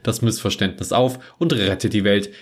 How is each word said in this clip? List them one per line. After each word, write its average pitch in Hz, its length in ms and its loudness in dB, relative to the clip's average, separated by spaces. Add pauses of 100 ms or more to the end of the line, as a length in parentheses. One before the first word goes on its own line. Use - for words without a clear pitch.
das 113 180 -4
Missverständnis 104 380 -2 (320)
auf 127 260 2 (200)
und 165 160 0
rettet 98 400 0
die 101 100 2
Welt, 101 260 2 (120)